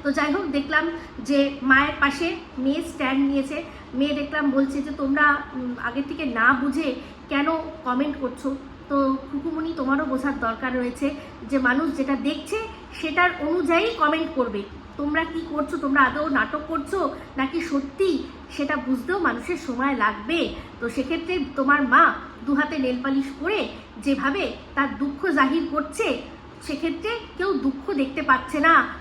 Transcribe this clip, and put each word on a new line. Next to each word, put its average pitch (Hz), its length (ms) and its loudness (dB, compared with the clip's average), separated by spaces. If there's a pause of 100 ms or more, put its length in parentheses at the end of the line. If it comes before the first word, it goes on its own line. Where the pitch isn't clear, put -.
তো 285 80 0
যাই 294 220 2
হোক, 381 120 0
দেখলাম 302 460 2 (280)
যে 277 440 2
মায়ের 277 360 6
পাশে 311 360 0 (220)
মেয়ে 269 240 0
স্ট্যান্ড 277 500 0
নিয়েছে, 277 320 -2 (300)
মেয়ে 285 200 2
দেখলাম 285 380 0
বলছে 269 300 2
যে, 294 100 -4
"তোমরা, 285 500 4 (120)
উম, 247 300 -4
আগের 254 240 -2
থেকে 320 180 -6
না 240 280 4
বুঝে 269 420 0 (340)
কেন 294 220 2 (320)
কমেন্ট 269 380 0
করছো?" 262 340 -4 (340)
তো 269 280 2 (140)
খুকুমণি, 320 460 -4
তোমারও 277 280 2
বোঝার 262 340 -2
দরকার 240 360 -2
রয়েছে 254 400 -2 (340)
যে 277 80 0
মানুষ 269 400 2
যেটা 269 180 0
দেখছে 302 420 -2 (440)
সেটার 349 280 4 (100)
অনুযায়ী 339 580 2
কমেন্ট 311 380 2
করবে। 208 280 0 (340)
তোমরা 294 260 0
কি 330 260 -4
করছো, 294 280 -2
তোমরা 277 240 4
আদৌ 285 280 2
নাটক 269 380 0
করছো 320 480 -2 (220)
নাকি 269 240 -2
সত্যি, 285 600 0 (260)
সেটা 294 260 -2
বুঝতেও 262 440 0
মানুষের 277 380 0
সময় 262 400 -2
লাগবে। 226 580 0 (240)
তো 233 100 -2
সেক্ষেত্রে 330 560 -2 (100)
তোমার 285 260 4
মা 269 320 8 (320)
দু 277 80 2
হাতে 302 240 2
নেল 254 260 0
পালিশ 269 220 2 (140)
পরে 370 300 0 (280)
যেভাবে 277 600 0 (180)
তার 269 220 0
দুঃখ 285 300 -2
জাহির 294 440 4
করছে, 302 500 -2 (460)
সেক্ষেত্রে 330 420 -4 (280)
কেউ 381 160 0
দুঃখ 269 400 0
দেখতে 277 280 0
পাচ্ছে 277 380 2
না 302 280 6 (140)